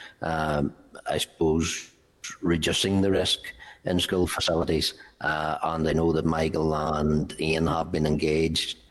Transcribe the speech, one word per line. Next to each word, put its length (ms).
um, 520
I 120
suppose, 760
reducing 640
the 80
risk 300
in 160
school 260
facilities. 680
Uh, 420
and 240
I 60
know 200
that 120
Michael 500
and 640
Ian 280
have 260
been 140
engaged 720